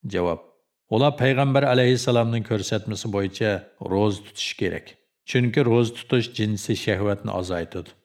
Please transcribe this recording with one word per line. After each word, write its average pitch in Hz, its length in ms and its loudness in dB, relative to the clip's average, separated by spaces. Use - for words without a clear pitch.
Javob. 87 360 -2
Ular 131 220 4
payg'ambar 135 500 2
alayhissalomning 123 800 2
ko'rsatmasi 107 680 -4
bo'yicha 98 400 0
ro'za 98 400 0
tutish - 300 -10
kerak. - 320 -4
Chunki 123 380 2
ro'za 117 280 2
tutish 120 380 -2
jinsiy 107 460 -2
shahvatni 101 540 -2
azaytadi. 90 580 -6